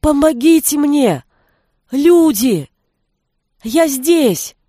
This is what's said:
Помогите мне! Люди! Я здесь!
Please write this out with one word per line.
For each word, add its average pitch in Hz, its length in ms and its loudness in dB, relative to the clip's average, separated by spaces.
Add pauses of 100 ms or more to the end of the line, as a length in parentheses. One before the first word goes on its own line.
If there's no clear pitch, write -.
Помогите 302 760 0
мне! 285 460 0 (640)
Люди! 262 800 0 (920)
Я 294 260 0
здесь! 269 680 -2 (120)